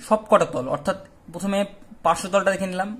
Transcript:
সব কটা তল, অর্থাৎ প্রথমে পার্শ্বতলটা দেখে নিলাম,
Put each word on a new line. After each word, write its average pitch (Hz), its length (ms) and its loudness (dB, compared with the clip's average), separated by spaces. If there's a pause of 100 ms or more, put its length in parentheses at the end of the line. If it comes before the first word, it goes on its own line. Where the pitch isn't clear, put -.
সব 214 120 4 (100)
কটা 180 220 6
তল, 131 220 -4
অর্থাৎ 180 240 -2 (340)
প্রথমে 196 260 -2 (460)
পার্শ্বতলটা 185 500 2
দেখে 185 180 -4
নিলাম, 190 260 -4